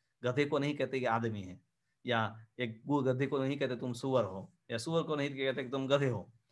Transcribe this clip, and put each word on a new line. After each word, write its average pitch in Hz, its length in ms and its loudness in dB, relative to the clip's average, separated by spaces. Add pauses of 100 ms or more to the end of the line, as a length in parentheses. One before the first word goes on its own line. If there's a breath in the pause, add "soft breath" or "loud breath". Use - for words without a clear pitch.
(240)
गधे 131 220 2
को 147 140 0
नहीं 143 180 0
कहते 131 220 0
कि 123 60 0
आदमी 113 360 0
है, 90 200 -12 (440)
या 113 400 0 (140)
एक 113 260 -4
गु-, 139 200 2
गधे 127 220 2
को 139 120 0
नहीं 135 200 0
कहते 127 160 0
तुम 123 180 -4
सुअर 123 320 2
हो, 95 280 -8 (180)
या 117 60 -2
सुअर 165 260 0
को 156 120 -2
नहीं 143 140 0
कहते 135 340 -2
कि 123 60 -8
तुम 135 180 -2
गधे 139 220 4
हो, 101 240 -4 (180 soft breath)